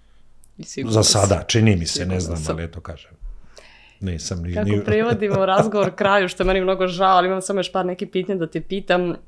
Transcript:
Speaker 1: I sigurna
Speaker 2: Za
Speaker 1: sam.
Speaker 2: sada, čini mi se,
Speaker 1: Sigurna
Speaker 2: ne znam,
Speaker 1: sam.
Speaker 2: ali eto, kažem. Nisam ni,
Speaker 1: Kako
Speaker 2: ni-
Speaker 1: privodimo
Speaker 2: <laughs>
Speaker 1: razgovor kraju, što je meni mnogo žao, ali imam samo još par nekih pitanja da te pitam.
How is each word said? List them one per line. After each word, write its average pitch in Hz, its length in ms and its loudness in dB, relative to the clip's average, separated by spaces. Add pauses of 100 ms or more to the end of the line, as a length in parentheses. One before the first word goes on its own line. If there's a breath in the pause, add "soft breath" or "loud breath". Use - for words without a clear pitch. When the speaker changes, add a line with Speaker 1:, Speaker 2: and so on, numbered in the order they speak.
(580)
Speaker 1:
I 170 60 -16
sigurna 117 300 -6
Speaker 2:
Za 107 100 4
Speaker 1:
sam. 101 180 4
Speaker 2:
sada, 98 220 2
čini 110 320 4
mi 82 100 -2
se, - 80 -6
Speaker 1:
Sigurna 92 200 -4
Speaker 2:
ne 92 60 -2
znam, 85 180 -6
Speaker 1:
sam. 80 180 -4
Speaker 2:
ali 82 80 -8
eto, 82 180 -12
kažem. - 300 -16 (880 soft breath)
Nisam 87 400 -6
ni, 87 120 -6
Speaker 1:
Kako 98 160 -2
Speaker 2:
ni- 202 140 0
Speaker 1:
privodimo 214 640 0
Speaker 2:
<laughs> - 20 -
Speaker 1:
razgovor 202 440 2
kraju, 196 360 2
što 180 160 -4
je 185 40 2
meni 190 140 2
mnogo 185 260 0
žao, 185 220 2
ali 180 180 6
imam 190 140 -2
samo 196 180 -4
još 180 120 -4
par 185 140 -2
nekih 180 220 -6
pitanja 185 320 -4
da 160 80 -2
te 160 140 -6
pitam. 180 520 -2 (140)